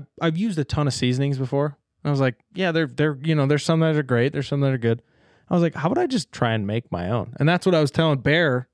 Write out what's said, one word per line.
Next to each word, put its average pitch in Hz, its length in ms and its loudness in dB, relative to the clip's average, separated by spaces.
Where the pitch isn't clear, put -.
I've 160 160 0
used 190 220 -2
a 147 60 -2
ton 147 220 -2
of 123 60 0
seasonings 131 440 0
before. 143 400 -2
I 147 80 -2
was 139 80 0
like, 131 160 2
yeah, 180 180 -2
they're, 160 160 0
they're, 143 360 -2
you 160 120 0
know, 139 120 2
there's 147 160 0
some 165 160 2
that 160 160 2
are 151 80 0
great. 127 300 2
There's 143 140 -4
some 143 140 -2
that 139 120 2
are 131 40 0
good. 117 240 0
I - 40 0
was 175 100 4
like, 165 120 0
how 147 120 -2
would 233 100 0
I 359 100 2
just 254 260 -4
try 117 200 0
and 107 140 -2
make 113 240 -4
my 90 180 -4
own? 113 300 -4
And 143 80 4
that's 175 180 0
what 190 80 4
I 160 60 4
was 147 100 2
telling 156 300 0
Bear 139 540 0